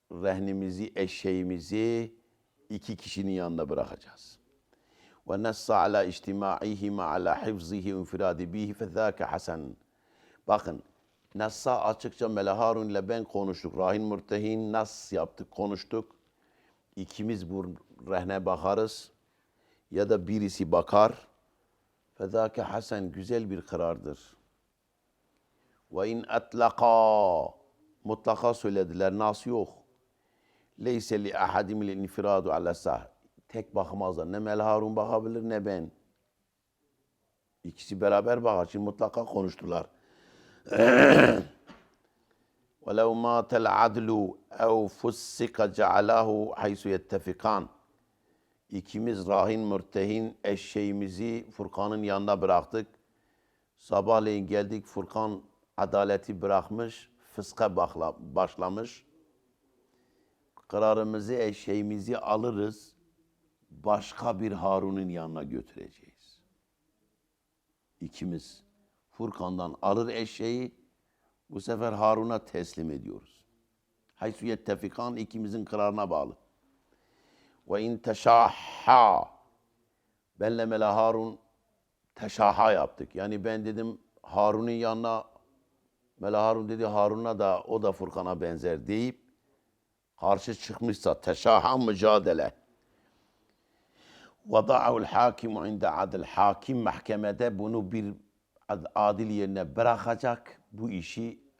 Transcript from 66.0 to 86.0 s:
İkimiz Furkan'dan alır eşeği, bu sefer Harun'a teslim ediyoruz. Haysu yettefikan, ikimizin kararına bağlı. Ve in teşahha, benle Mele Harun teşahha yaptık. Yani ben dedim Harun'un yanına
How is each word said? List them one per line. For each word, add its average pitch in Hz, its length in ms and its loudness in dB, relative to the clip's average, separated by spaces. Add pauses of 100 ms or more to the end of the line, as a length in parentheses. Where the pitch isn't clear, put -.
İkimiz 82 600 -10 (480)
Furkan'dan 90 720 -6
alır 104 260 2
eşeği, 117 680 -6 (720)
bu 101 120 -10
sefer 117 320 -4
Harun'a 110 520 2
teslim 82 460 -8
ediyoruz. 50 520 -14 (720)
Haysu 110 300 -8
yettefikan, 113 720 -6
ikimizin 110 500 -8
kararına 104 440 0
bağlı. 71 280 -2 (1300)
Ve 101 140 -2
in 117 160 -4
teşahha, 117 1300 6 (1080)
benle 113 260 -2
Mele 110 200 0
Harun 110 540 2 (760)
teşahha 104 560 4
yaptık. 73 440 -2
Yani 101 300 -6
ben 110 200 -4
dedim 113 360 -6 (220)
Harun'un 107 460 2
yanına 113 640 -2 (840)